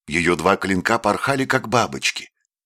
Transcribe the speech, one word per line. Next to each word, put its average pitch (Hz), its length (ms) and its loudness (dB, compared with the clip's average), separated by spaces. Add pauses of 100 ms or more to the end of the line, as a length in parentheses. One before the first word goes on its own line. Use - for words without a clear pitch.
Её 85 300 2
два 90 180 4
клинка 95 440 0
порхали, 131 440 0
как 131 240 -2
бабочки, 107 600 -2 (360)